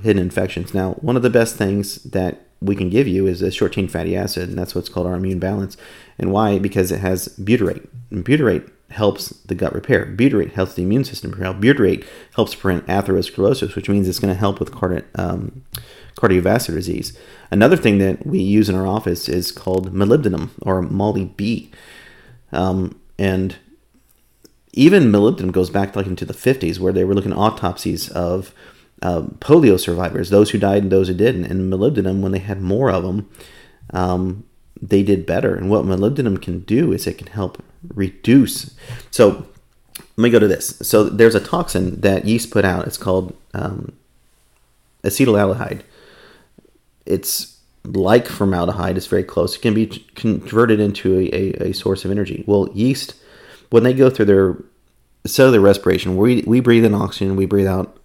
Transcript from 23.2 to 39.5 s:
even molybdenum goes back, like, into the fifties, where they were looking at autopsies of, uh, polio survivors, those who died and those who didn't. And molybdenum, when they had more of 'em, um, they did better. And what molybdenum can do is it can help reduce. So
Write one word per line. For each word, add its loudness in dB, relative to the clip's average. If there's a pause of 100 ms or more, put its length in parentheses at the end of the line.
even 6
molybdenum 2
goes 0
back, -2
like, -2
into -6
the -8
fifties, -2
where 0
they 2
were 0
looking 0
at -4
autopsies -2
of, -4 (480)
uh, -2 (180)
polio 6
survivors, -4
those 4
who 0
died 2
and -2
those 4
who -2
didn't. 0
And -4
molybdenum, 0
when -2
they -2
had -8
more 0
of 0
'em, -4 (640)
um, -4 (360)
they 2
did 0
better. -2
And -4
what 2
molybdenum 0
can -8
do 0
is -4
it -6
can -16
help -8 (300)
reduce. 0 (340)
So 4 (680)